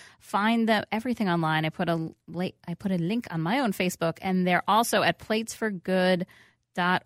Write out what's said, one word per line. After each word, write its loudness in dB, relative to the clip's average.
find 0
the, 2
everything -2
online. 2
I 0
put -4
a -2
la-, -4
I -8
put -6
a 0
link -2
on -2
my 0
own 0
Facebook, -2
and 0
they're 2
also 2
at 0
plates -4
for -4
good 0
dot 2